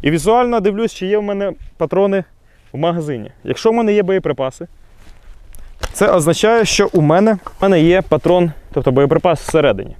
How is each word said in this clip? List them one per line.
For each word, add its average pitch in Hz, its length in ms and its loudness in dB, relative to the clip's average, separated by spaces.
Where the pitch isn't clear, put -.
і 151 80 2
візуально 226 500 2
дивлюсь, 208 340 -2
чи 185 120 -8
є 208 120 0
в 214 40 -2
мене 202 300 -4
патрони 190 480 0
в 127 60 -10
магазині. 151 540 -4
Якщо - 260 -2
в 226 40 0
мене 226 180 0
є 208 100 2
боєприпаси, 165 640 -4
це - 160 2
означає, 196 560 2
що - 280 0
у 180 80 2
мене, 185 440 2
в - 180 -8
мене 190 200 4
є 175 200 4
патрон, 170 500 0
тобто 135 200 0
боєприпас 143 480 2
всередині. 127 600 0